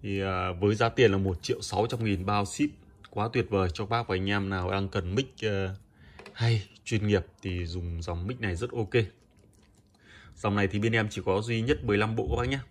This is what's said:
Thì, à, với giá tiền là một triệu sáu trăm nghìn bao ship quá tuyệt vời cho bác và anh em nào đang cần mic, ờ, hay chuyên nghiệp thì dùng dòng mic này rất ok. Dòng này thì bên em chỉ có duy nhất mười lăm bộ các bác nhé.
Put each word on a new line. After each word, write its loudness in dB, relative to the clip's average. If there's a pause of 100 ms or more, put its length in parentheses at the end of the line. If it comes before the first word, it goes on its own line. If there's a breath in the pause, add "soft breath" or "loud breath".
Thì, -2
à, -2
với 4
giá 2
tiền 8
là 4
một 0
triệu -2
sáu 0
trăm -4
nghìn 0
bao 0
ship 0 (400)
quá -2
tuyệt 0
vời 4
cho -4
bác 0
và 0
anh 0
em 0
nào -2
đang 0
cần -2
mic, -2
ờ, -2 (580 loud breath)
hay 0 (160)
chuyên -2
nghiệp 4 (160)
thì -4
dùng -6
dòng -4
mic -6
này -2
rất -6
ok. 2 (1300 loud breath)
Dòng 0
này 2
thì -2
bên 0
em 0
chỉ -8
có 2
duy -2
nhất 0
mười 2
lăm 0
bộ -2
các 0
bác -2
nhé. -2 (100)